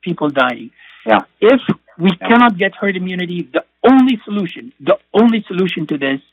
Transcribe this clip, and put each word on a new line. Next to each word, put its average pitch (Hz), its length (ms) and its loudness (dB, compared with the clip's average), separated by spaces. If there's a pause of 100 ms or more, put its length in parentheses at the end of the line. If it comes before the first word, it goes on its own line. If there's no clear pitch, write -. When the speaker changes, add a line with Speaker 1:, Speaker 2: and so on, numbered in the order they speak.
Speaker 1:
people 165 280 -4
dying. 127 420 -2 (340)
Speaker 2:
Yeah. 214 160 2 (200)
Speaker 1:
If 240 200 4 (360)
we 175 120 2 (120)
Speaker 2:
Yeah. 190 80 -8
Speaker 1:
cannot 233 280 4
get 196 180 -4
herd 196 200 -4
immunity, 180 560 -8
the - 140 -4 (180)
only 254 400 4
solution, 170 560 -8
the 151 180 0 (160)
only 226 340 2
solution 180 400 -4
to 156 100 -4
this 135 240 -4 (120)